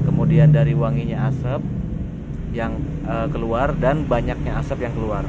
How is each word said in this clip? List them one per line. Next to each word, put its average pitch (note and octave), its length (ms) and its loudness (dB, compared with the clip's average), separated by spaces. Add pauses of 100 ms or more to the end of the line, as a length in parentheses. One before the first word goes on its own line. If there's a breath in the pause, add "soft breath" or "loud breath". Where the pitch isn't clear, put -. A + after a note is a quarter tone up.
kemudian D#3 480 6
dari C#3+ 240 4
wanginya A#2 560 0
asap C3 320 -4 (880)
yang, A2+ 240 -4 (320)
eh, A2+ 240 -2
keluar A#2 400 0
dan D3 320 2
banyaknya A#2+ 560 0
asap B2 320 -4
yang - 60 -4
keluar. G#2 320 -2